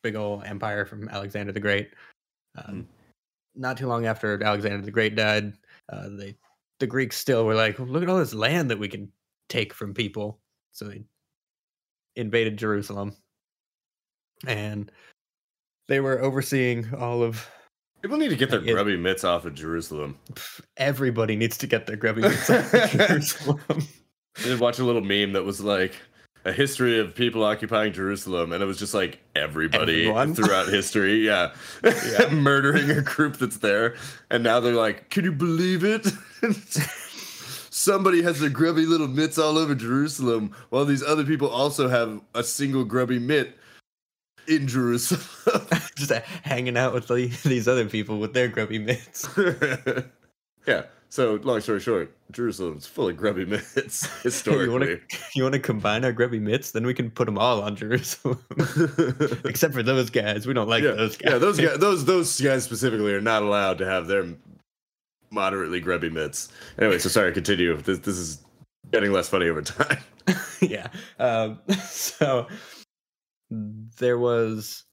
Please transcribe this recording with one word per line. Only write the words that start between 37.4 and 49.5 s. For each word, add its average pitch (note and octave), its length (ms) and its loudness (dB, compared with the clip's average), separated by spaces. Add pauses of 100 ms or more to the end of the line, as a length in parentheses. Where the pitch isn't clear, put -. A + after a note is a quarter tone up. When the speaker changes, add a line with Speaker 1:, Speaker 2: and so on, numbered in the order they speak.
Speaker 2:
Somebody F#3+ 500 4
has E3+ 180 2
their D3 120 2
grubby D#3+ 340 4
little D#3+ 220 2
mitts D3+ 320 0
all D#3 180 4
over D#3 160 2
Jerusalem, A#2+ 840 0 (140)
while C3+ 160 2
these C#3 180 2
other D3+ 220 2
people C#3 240 0
also C3+ 380 2
have A#2 340 2 (140)
a A#2+ 80 0
single C3+ 420 -2
grubby B2 340 0
mitt C3 380 0 (880)
in D3+ 200 4
Jerusalem." A#2+ 560 0 (240)
<laughs> - 200 0
Speaker 1:
<laughs> - 280 -2
Just, C#3+ 160 -4
uh, A2+ 100 2 (220)
hanging B2 340 -2
out B2+ 160 2
with A#2+ 140 -2
the, B2 180 2 (180)
these B2 240 2
other A#2+ 220 4
people G#2+ 300 -4
with A2 140 -4
their B2 140 2
grubby G#2+ 320 -4
mitts. - 540 -6
Speaker 2:
<laughs> - 40 0 (1300)